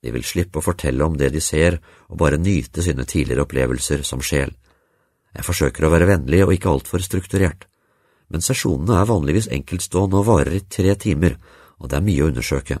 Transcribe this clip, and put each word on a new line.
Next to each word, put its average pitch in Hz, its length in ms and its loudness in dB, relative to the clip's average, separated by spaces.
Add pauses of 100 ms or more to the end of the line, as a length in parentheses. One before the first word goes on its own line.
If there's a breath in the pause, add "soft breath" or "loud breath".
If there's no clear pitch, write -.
De 60 80 -8
vil 60 160 -6
slippe 87 320 -4
å - 80 -4
fortelle 69 400 0
om 82 100 0
det 69 140 2
de 78 100 -2
ser, 82 380 2 (320 soft breath)
og 82 80 -12
bare 76 220 2
nyte 87 420 0
sine 65 240 -2
tidligere 67 400 -2
opplevelser 65 560 -2
som 65 220 -6
sjel. 67 260 -2 (840)
Jeg - 140 -10
forsøker 80 400 0
å 78 60 4
være 85 180 4
vennlig 82 340 2
og 90 120 4
ikke 87 160 0
altfor 90 320 -2
strukturert. 95 640 -2 (680)
Men 82 120 -4
sesjonene 92 540 0
er 101 100 2
vanligvis 95 440 0
enkeltstående 92 680 -2
og 101 80 2
varer 82 280 4
i 98 80 -4
tre 98 360 0
timer, 85 360 2 (440 loud breath)
og 67 100 -10
det 69 80 0
er 95 80 0
mye 76 180 2
å 82 80 4
undersøke. 67 480 -4